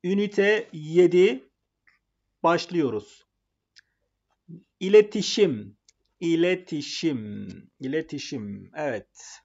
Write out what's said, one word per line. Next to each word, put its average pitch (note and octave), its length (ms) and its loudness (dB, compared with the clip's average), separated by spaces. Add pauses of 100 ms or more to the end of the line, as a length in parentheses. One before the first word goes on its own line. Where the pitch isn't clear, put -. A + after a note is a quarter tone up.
ünite G3+ 680 0
yedi F3+ 760 4 (920)
başlıyoruz. E3 840 -2 (1500)
İletişim, F#3+ 960 2 (440)
iletişim, D#3+ 1300 -4 (320)
iletişim, C3 920 -10
evet. - 720 -10